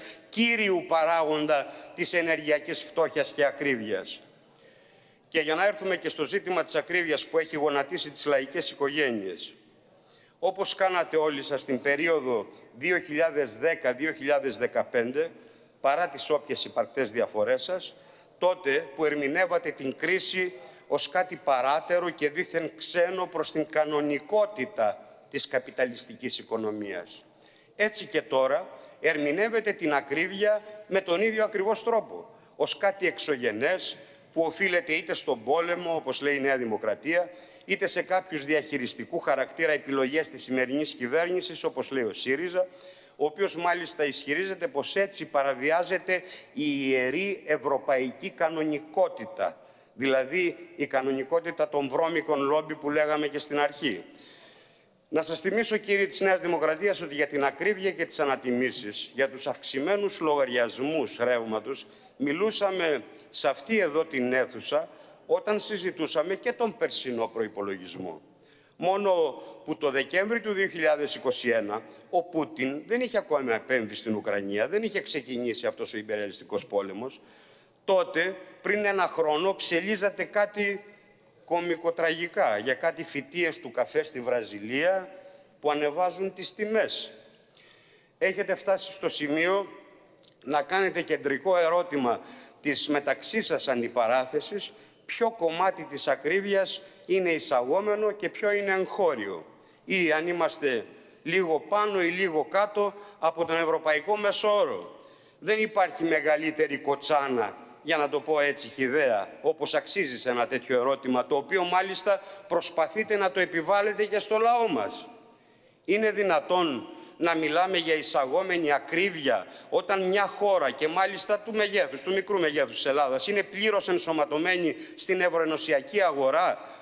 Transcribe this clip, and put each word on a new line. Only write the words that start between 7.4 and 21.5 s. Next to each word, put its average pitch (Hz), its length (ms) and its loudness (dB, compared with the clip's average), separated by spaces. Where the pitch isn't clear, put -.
γονατίσει 147 540 -2
τις - 160 -6
λαϊκές 143 460 0
οικογένειες. 123 840 -2
Όπως 190 360 0
κάνατε 180 420 2
όλοι 151 260 0
σας 139 220 -4
την 127 160 -2
περίοδο 143 640 2
δύο 170 260 0
χιλιάδες 147 580 0
δέκα 147 360 0
δύο 147 180 -2
χιλιάδες 135 460 0
δεκαπέντε, 123 760 0
παρά 156 280 2
τις 139 200 -4
όποιες 143 360 0
υπαρκτές 117 460 -2
διαφορές 113 520 0
σας, - 320 -6
τότε 165 480 2
που 160 100 0
ερμηνεύατε 156 680 0
την 135 240 -4
κρίση 180 580 0
ως - 220 0
κάτι 180 340 0
παράτερο 151 640 2